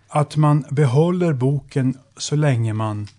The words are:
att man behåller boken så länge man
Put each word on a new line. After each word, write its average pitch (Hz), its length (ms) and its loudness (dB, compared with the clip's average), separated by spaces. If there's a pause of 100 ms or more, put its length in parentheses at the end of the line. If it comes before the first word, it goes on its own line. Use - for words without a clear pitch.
att 147 280 -2
man 147 340 2
behåller 156 640 2
boken 131 640 -2 (180)
så - 200 -6
länge 120 360 0
man 107 360 -6 (100)